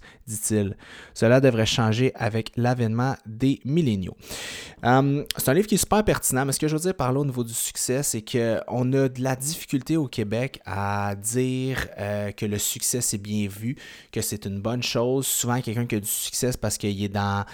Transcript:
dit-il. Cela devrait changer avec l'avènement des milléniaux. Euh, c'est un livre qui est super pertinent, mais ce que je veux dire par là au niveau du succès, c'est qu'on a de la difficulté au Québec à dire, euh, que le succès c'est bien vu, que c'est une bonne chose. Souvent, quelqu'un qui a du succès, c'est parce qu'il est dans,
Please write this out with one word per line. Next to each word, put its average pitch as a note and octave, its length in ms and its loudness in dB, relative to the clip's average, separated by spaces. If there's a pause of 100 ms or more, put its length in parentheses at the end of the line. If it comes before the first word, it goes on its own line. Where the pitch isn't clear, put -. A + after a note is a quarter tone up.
(260)
dit-il. G#2 500 0 (380)
Cela B2 280 6
devrait A#2 260 6
changer A#2 480 2
avec A2 400 -2
l'avènement A#2+ 600 2 (120)
des A2+ 360 0
milléniaux. A#2+ 540 0 (680)
Euh, C#3 400 4 (140)
c'est - 120 0
un C3 40 6
livre G3+ 140 4
qui G#3 80 2
est E3 40 4
super G#3 240 2
pertinent, C3+ 420 2
mais C3+ 80 0
ce - 60 -2
que D#3 80 0
je D#3 80 0
veux D#3 60 -2
dire F#3 140 0
par B2+ 180 0
là C#3 60 2
au D3 60 0
niveau B2 180 -2
du A2+ 100 -8
succès, - 480 -2
c'est A#2 220 -2
qu'on A#2+ 680 0
a C3+ 160 4
de B2+ 120 -6
la C3 140 0
difficulté C#3+ 600 -2
au D3+ 120 0
Québec A2+ 580 -4
à G2+ 500 -2
dire, B2+ 720 -2 (120)
euh, G#2 320 -4
que G#2+ 160 -4
le G#2 100 0
succès - 440 -2
c'est A2+ 180 -2
bien G#2 280 -2
vu, G#2+ 280 -6 (360)
que A2+ 100 -4
c'est G#2 240 -4
une G2 140 -4
bonne A#2 240 -2
chose. B2+ 440 2
Souvent, A#2+ 340 0
quelqu'un A#2+ 240 -2
qui A#2+ 100 -2
a - 40 2
du - 160 -4
succès, - 360 -2
c'est B2 100 -4
parce G#2+ 160 -2
qu'il G2+ 260 -2
est G2+ 60 -2
dans, G2+ 340 0 (100)